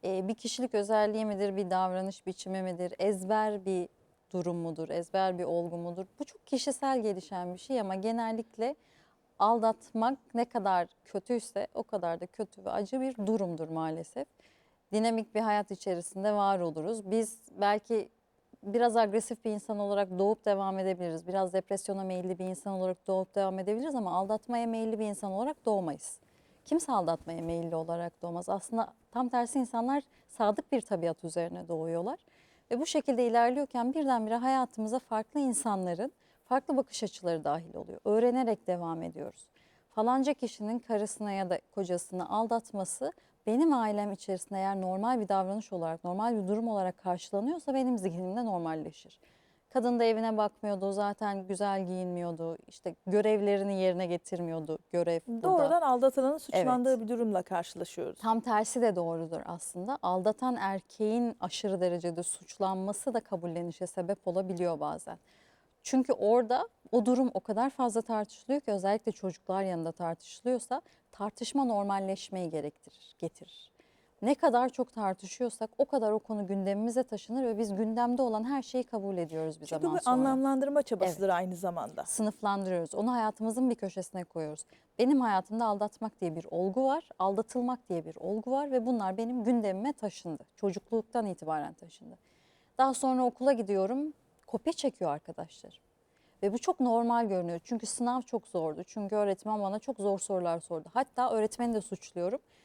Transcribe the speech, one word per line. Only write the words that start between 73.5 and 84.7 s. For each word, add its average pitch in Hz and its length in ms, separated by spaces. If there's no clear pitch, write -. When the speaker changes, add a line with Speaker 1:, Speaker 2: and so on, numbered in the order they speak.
Speaker 1:
Ne 247 120
kadar 254 340
çok 247 260
tartışıyorsak 220 840
o 277 60
kadar 226 280
o 214 60
konu 208 280
gündemimize 202 560
taşınır 247 440
ve 220 120
biz 214 160
gündemde 240 480
olan 220 220
her 269 180
şeyi 254 220
kabul 196 320
ediyoruz 160 440
bir - 60
Speaker 2:
Çünkü 170 160
Speaker 1:
zaman 330 160
Speaker 2:
bu - 40
Speaker 1:
sonra. 254 120
Speaker 2:
anlamlandırma 269 680
çabasıdır 190 460
Speaker 1:
Evet. 185 60
Speaker 2:
aynı 180 220
zamanda. 170 480
Speaker 1:
Sınıflandırıyoruz. 196 880
Onu 226 180
hayatımızın 226 580
bir 233 40
köşesine 190 500
koyuyoruz. 151 400